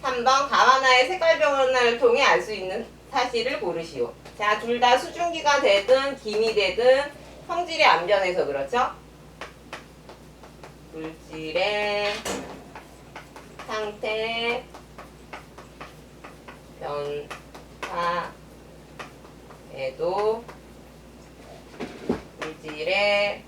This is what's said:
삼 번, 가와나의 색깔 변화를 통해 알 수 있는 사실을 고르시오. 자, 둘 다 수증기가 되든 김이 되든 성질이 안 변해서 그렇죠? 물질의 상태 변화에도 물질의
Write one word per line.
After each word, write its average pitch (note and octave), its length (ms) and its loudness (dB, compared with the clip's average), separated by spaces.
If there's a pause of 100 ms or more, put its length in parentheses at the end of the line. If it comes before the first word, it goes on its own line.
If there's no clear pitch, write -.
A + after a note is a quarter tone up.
삼 B4+ 200 -4
번, C4+ 280 4
가와나의 B3+ 580 6
색깔 E4 320 2
변화를 C4 580 4
통해 B3+ 240 6
알 A3+ 200 4
수 G#3+ 120 -6
있는 F#3+ 320 -6 (240)
사실을 B3 520 -2
고르시오. D#3+ 520 -4 (240)
자, G#3 220 0
둘 A#3 180 -2
다 B3 200 6
수증기가 D#4+ 640 0
되든 C4+ 560 4
김이 G#3+ 360 -2
되든 B3 560 2 (380)
성질이 E4 380 0
안 F3 200 4
변해서 F#3 400 2
그렇죠? C#3 460 -2 (2000)
물질의 F#3 1200 -6 (1500)
상태 A3 1000 -4 (4000)
변화에도 F#3 720 -2 (2000)
물질의 E3+ 1080 -4